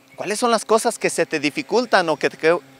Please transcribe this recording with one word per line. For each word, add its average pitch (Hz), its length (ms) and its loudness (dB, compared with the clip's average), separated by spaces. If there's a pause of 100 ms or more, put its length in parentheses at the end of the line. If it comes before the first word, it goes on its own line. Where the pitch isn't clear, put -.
(140)
¿Cuáles 175 240 -8
son 240 140 0
las 214 120 0
cosas 220 340 0
que 175 120 -2
se 170 160 -2
te 156 140 -4
dificultan 175 680 0
o 151 80 0
que 147 140 -2
te, 160 220 2 (280)